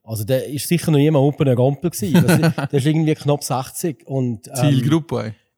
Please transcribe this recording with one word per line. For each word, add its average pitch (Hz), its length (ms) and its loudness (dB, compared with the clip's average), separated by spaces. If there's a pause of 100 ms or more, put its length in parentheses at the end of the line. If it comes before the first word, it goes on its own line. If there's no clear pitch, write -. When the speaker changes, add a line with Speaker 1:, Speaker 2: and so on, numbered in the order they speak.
Speaker 1:
Also 107 200 -8
der 117 220 -2
ist 135 220 -8
sicher 170 220 0
noch 147 80 4
niemand 147 260 4
Open 147 220 0
Air 127 100 2
Gampel 135 340 0
gewesen. 170 360 0
Das 160 120 4
ist, 160 180 2
Speaker 2:
<laughs> 139 160 -6
Speaker 1:
der - 20 -4
ist 139 120 0
irgendwie 156 280 2
knapp 143 280 -2
sechzig 135 640 -6
und... 127 420 -4
Ähm, - 80 -16
Speaker 2:
Zielgruppe. 131 800 0 (240)